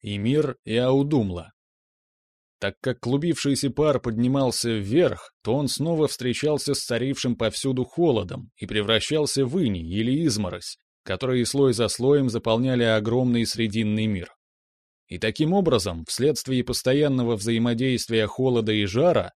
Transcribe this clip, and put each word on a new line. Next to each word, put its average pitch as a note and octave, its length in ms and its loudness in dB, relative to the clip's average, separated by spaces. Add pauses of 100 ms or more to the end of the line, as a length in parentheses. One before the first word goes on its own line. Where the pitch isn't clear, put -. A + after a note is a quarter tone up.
Ymir B2 520 -2 (100)
и A2 120 -2
Аудумла. B2+ 760 0 (1040)
Так G2 220 -6
как B2+ 200 -4
клубившийся C#3+ 680 0
пар C#3+ 320 2
поднимался B2 720 0
вверх, A2+ 720 0
то G#2+ 120 0
он C#3 140 0
снова D#3 400 0
встречался C#3 680 -2
с - 100 -4
царившим B2+ 520 -2
повсюду B2+ 480 -2
холодом A#2+ 720 0
и - 80 -10
превращался A2+ 800 0
в C3 140 -2
иней G2 280 0
или A#2 400 0
изморозь, G2+ 520 -4 (240)
которые B2+ 420 -2
слой C3+ 300 4
за A2 140 2
слоем C3+ 420 2
заполняли A#2 540 0
огромный A#2 600 2
срединный G#2+ 640 0
мир. G2 280 -4 (760)
И F2+ 100 -10
таким D3+ 340 -2
образом, G#2 540 0
вследствие C3 580 -2
постоянного B2+ 720 0
взаимодействия A#2 920 0
холода A#2 460 0
и G#2+ 140 2
жара A2+ 520 2